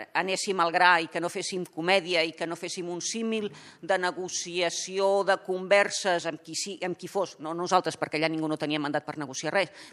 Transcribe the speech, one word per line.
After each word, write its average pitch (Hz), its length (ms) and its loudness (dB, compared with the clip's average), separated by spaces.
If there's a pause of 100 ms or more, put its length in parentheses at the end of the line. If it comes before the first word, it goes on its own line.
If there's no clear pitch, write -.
(220)
anéssim 190 400 -2
al 170 100 4
gra 180 200 8 (100)
i 165 80 -4
que 175 100 -4
no 170 140 -2
féssim 180 300 -4 (100)
comèdia 175 480 2
i 165 160 -2
que 170 80 -4
no 165 100 -6
féssim 175 380 -8
un 170 80 -6
símil 220 480 -4 (320)
de 185 160 0
negociació, 185 1300 0
de 185 160 4
converses 185 880 2
amb 151 160 -8
qui 165 80 -12
sí, 196 220 -6 (100)
amb 180 140 -4
qui 175 100 -12
fos, 190 320 -4
no 160 160 -6
nosaltres, 175 400 2
perquè 151 220 -4
allà 160 100 2
ningú 160 180 -2
no 151 140 -2
tenia 151 180 0
mandat 147 280 -2
per 151 100 -8
negociar 147 380 -6
res, 190 180 2 (200)